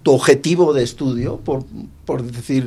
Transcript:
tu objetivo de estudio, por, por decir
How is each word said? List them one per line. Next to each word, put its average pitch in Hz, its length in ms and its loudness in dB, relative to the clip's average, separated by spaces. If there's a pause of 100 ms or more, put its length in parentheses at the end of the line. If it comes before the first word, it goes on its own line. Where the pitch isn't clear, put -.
tu 151 80 4
objetivo 151 600 4
de 135 120 2
estudio, 123 540 -4
por, 135 280 -6 (400)
por 131 180 -6
decir 123 440 -4